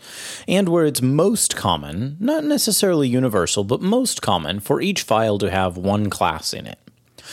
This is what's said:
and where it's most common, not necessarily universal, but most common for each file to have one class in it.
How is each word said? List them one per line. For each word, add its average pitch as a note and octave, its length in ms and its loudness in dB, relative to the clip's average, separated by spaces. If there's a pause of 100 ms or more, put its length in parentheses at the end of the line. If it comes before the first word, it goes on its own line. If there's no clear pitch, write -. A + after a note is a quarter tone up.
(460)
and F#3 220 2
where E3+ 180 4
it's C#3 160 0
most D#3+ 540 2
common, F2 640 -2
not D4+ 240 0
necessarily G3 640 2
universal, G#2 560 2
but A2 180 0
most A3+ 400 0
common F2+ 380 0
for C#3 200 0
each F#3 220 -2
file A2 360 2
to G2 120 0
have F#2 260 0
one G2+ 320 0
class E2 440 -2
in - 160 -10
it. - 100 -16 (540)